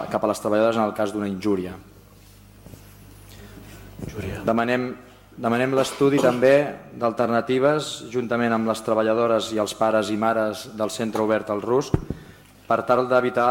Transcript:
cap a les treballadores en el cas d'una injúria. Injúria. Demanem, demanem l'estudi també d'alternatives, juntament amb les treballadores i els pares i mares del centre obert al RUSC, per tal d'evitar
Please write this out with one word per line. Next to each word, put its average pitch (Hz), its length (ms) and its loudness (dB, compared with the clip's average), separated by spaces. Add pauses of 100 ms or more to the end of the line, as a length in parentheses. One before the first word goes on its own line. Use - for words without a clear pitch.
(100)
cap 107 140 -2
a 107 60 2
les 101 120 -4
treballadores 113 360 2
en 110 60 2
el 104 100 -2
cas 104 200 -4
d'una 104 160 -4
injúria. 92 440 -2 (2250)
Injúria. 101 460 -10
Demanem, 120 420 0 (480)
demanem 123 380 0
l'estudi 139 480 2
també 127 320 6 (440)
d'alternatives, 120 920 0 (220)
juntament 117 420 0
amb 113 160 0
les 107 160 -2
treballadores 110 680 2
i 107 80 0
els 98 160 -4
pares 110 320 2
i 107 100 -2
mares 110 480 0 (100)
del 107 160 -2
centre 110 320 -2
obert 107 240 0
al 104 140 -2
RUSC, 127 340 0 (720)
per 117 160 2
tal 127 240 2
d'evitar 123 400 2